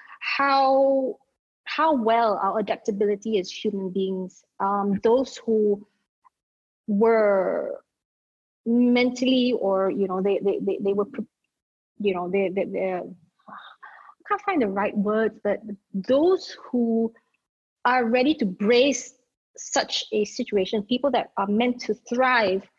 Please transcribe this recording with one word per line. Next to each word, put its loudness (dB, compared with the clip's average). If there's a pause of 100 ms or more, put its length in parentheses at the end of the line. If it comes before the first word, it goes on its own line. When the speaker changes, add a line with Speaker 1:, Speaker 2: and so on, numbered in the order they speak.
(200)
Speaker 1:
how, 2 (480)
how 0
well 2
our 0
adaptability -2
as -4
human -4
beings, -4 (160)
um, 0
Speaker 2:
Mm. -4
Speaker 1:
those 2
who 0 (1000)
were 0 (840)
mentally 2
or, 0
you -2
know, -4
they, 0
they, 0
they, -2
they 0
were, 0
pre-, -10 (760)
you 0
know, -6
they, 0
they, -4
they, -4
I -6 (1300)
can't -2
find 0
the 0
right -2
words, 0
but -2 (340)
those 0
who 0 (720)
are 2
ready 2
to -2
brace 2 (420)
such -4
a 0
situation, -2
people -2
that -2
are -2
meant 0
to -2
thrive 0 (160)